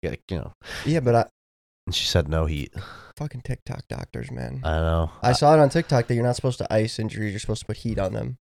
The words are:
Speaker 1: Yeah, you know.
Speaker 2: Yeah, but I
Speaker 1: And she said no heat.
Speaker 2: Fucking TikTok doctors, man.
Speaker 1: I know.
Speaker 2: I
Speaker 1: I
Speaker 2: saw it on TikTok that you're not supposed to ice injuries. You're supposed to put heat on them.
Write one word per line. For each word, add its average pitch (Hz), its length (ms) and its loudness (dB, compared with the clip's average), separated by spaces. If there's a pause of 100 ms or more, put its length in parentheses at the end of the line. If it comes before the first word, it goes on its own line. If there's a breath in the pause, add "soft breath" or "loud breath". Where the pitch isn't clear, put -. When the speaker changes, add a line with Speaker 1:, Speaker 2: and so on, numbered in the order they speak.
Speaker 1:
Yeah, 78 140 -6 (160)
you 90 60 -4
know. - 160 -8 (320 loud breath)
Speaker 2:
Yeah, 156 160 2
but 120 140 4
I 117 100 6 (600)
Speaker 1:
And 85 80 -6
she - 140 -2
said 78 220 2
no 80 160 2
heat. 76 280 -4 (440 loud breath)
Speaker 2:
Fucking 147 240 -8
TikTok - 480 -8
doctors, - 420 -10
man. 64 320 -8
Speaker 1:
I 80 140 0
know. 82 340 2 (100)
Speaker 2:
I 117 80 4
Speaker 1:
I 127 40 6
Speaker 2:
saw 147 200 6
it 156 60 8
on 143 100 8
TikTok 139 380 2
that 123 80 0
you're 117 80 2
not 123 140 2
supposed 127 220 -2
to - 140 -4
ice 110 240 0
injuries. 110 360 -4
You're 104 80 -6
supposed 107 200 -4
to - 40 -16
put 107 120 -6
heat 110 220 -4
on 95 140 -2
them. 117 340 -6